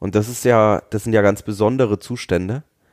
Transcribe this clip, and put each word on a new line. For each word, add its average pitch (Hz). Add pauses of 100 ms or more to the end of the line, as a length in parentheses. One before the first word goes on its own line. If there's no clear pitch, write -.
Und 98
das 107
ist 120
ja, 110
das 107
sind 117
ja 107
ganz 101
besondere 107
Zustände. 107 (280)